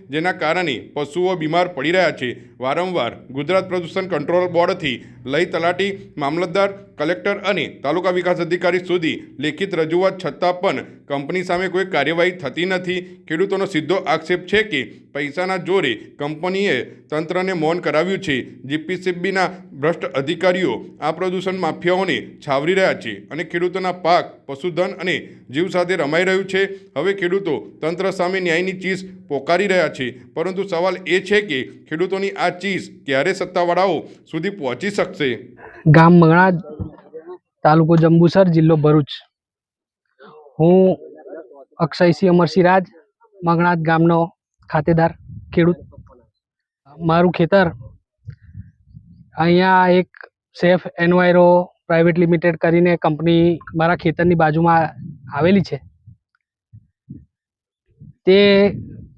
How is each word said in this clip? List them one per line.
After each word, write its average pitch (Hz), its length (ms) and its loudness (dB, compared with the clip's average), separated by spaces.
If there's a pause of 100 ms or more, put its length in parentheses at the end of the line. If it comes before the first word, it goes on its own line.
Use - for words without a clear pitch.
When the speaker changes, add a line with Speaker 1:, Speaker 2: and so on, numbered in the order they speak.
Speaker 1:
જેના 170 320 -4
કારણે 160 340 -2 (180)
પશુઓ 180 420 -4
બીમાર 165 400 -2
પડી 135 160 -2
રહ્યા 175 280 2
છે. 127 100 -4 (300)
વારંવાર 147 520 -2 (200)
ગુજરાત 160 360 -2
પ્રદૂષણ 180 400 -6
કંટ્રોલ 175 400 0
બોર્ડથી 170 500 0 (280)
લઈ 147 200 0
તલાટી, 180 460 -2 (260)
મામલતદાર, 170 520 -2 (280)
કલેક્ટર 180 400 -2 (120)
અને 170 160 -2 (180)
તાલુકા 175 280 0
વિકાસ 180 280 0
અધિકારી 175 460 -2
સુધી 160 360 -2 (180)
લેખિત 151 340 -4
રજૂઆત 175 480 0
છતાં 180 400 -2
પણ 135 240 -2 (220)
કંપની 147 360 -6
સામે 180 260 -2
કોઈ 185 160 -2
કાર્યવાહી 170 560 0
થતી 147 240 -4
નથી. 180 340 -4 (280)
ખેડૂતોનો 190 380 -2
સીધો 165 400 -2
આક્ષેપ 160 400 -2
છે 208 180 0
કે 160 180 -4 (320)
પૈસાના 180 440 -4
જોરે 160 340 0 (260)
કંપનીએ 165 580 -2 (340)
તંત્રને 180 440 -4
મૌન 165 280 -2
કરાવ્યું 170 400 0
છે. 143 140 -2 (300)
જી 139 120 -4
પી 180 260 -6
સી 180 200 -4
બીના 190 260 -2 (320)
ભ્રષ્ટ 165 220 -2 (100)
અધિકારીઓ 165 640 0 (260)
આ 151 120 -2
પ્રદૂષણ 185 500 -4
માફિયાઓને 175 540 -2 (280)
છાવરી 151 340 0
રહ્યા 180 240 0
છે 110 100 -8 (180)
અને 151 120 -8
ખેડૂતોના 175 520 -4 (100)
પાક, 160 200 2 (200)
પશુધન 175 540 -6
અને 170 160 -4 (340)
જીવ 156 200 -2
સાથે 175 280 -2
રમાઈ 165 320 0
રહ્યું 190 180 0
છે. 190 140 -2 (340)
હવે 170 180 -2
ખેડૂતો 175 420 -2 (260)
તંત્ર 175 300 -4
સામે 180 280 -2
ન્યાયની 180 440 -2
ચીસ 185 220 -4 (220)
પોકારી 170 460 0
રહ્યા 156 240 0
છે, 131 100 -4 (260)
પરંતુ 185 360 -6
સવાલ 185 260 -2 (100)
એ 180 160 0
છે 202 200 2
કે 151 180 -4 (280)
ખેડૂતોની 190 500 -4
આ 151 140 0
ચીસ 185 320 -6 (220)
ક્યારે 143 280 0
સત્તાવાળાઓ 180 640 0 (340)
સુધી 170 260 -6
પહોંચી 135 320 -6
શકશે? 170 400 -2 (580)
Speaker 2:
ગામ 160 260 8
મંગણાદ, 175 440 6 (1080)
તાલુકો 160 340 4
જંબુસર, 165 520 4
જિલ્લો 160 280 4
ભરૂચ. 151 340 2 (1500)
હું 180 380 6 (800)
અક્ષયસિંહ 175 540 2
અમરસિંહ 175 340 2
રાજ, 185 200 4 (540)
મંગણાદ 170 420 0
ગામનો 165 380 4 (500)
ખાતેદાર 165 420 2 (400)
ખેડૂત. 175 280 2 (1160)
મારું 170 340 4
ખેતર 180 360 4 (1700)
અહીંયા 180 520 4
એક 180 200 4 (480)
સેફ 175 260 2 (160)
એન્વાયરો 180 480 4 (400)
પ્રાઇવેટ 165 300 2
લિમિટેડ 170 400 2
કરીને 175 400 2
કંપની 165 600 2 (160)
મારા 165 280 0
ખેતરની 170 400 2
બાજુમાં 165 400 2 (500)
આવેલી 175 360 2
છે. 143 80 -8 (2500)
તે 190 140 6 (800)